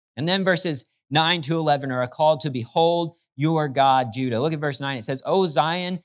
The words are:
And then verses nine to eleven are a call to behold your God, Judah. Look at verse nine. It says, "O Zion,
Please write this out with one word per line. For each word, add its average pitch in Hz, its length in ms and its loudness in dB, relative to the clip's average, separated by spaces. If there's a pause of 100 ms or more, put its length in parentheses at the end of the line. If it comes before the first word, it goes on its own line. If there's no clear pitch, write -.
(160)
And 147 120 -4
then 190 160 2
verses 175 420 0 (240)
nine 160 340 2
to 160 140 -2
eleven 143 340 0
are 127 100 -2
a 123 60 -2
call 156 300 2
to 151 120 -6
behold 165 640 0 (200)
your 151 320 0
God, 131 460 4
Judah. 127 260 -2
Look 156 140 0
at 151 60 -6
verse 143 220 -4
nine. 139 160 -6
It 113 80 -12
says, 135 200 -4
"O 190 200 2
Zion, 170 600 0